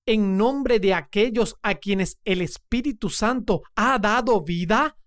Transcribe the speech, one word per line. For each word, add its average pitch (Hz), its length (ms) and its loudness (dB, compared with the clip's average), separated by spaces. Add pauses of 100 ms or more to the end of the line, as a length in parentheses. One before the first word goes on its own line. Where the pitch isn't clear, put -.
en 208 300 2
nombre 240 440 2
de 190 120 2
aquellos 214 720 0
a 202 140 -2
quienes 190 480 -2
el 180 180 0
Espíritu 233 680 -4
Santo 214 540 -2 (120)
ha 247 240 2
dado 214 440 2
vida? 180 640 0